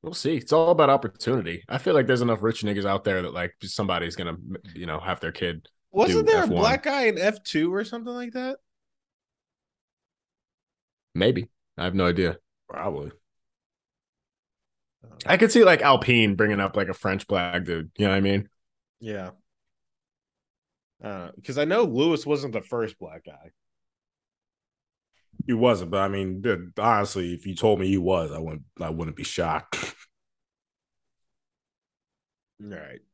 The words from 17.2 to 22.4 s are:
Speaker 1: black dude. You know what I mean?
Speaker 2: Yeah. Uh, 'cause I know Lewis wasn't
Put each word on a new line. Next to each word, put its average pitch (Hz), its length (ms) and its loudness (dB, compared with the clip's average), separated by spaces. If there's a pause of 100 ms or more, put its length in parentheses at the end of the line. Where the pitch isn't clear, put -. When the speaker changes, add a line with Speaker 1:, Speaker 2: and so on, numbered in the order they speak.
Speaker 1:
black 90 380 -2
dude. 82 320 -6
You 104 100 2
know 95 60 4
what 98 60 4
I - 20 2
mean? 98 280 0 (520)
Speaker 2:
Yeah. 101 300 -10 (1700)
Uh, 95 280 -12 (140)
'cause 131 140 -6
I 147 60 2
know 202 200 2
Lewis 151 400 0
wasn't 143 280 -2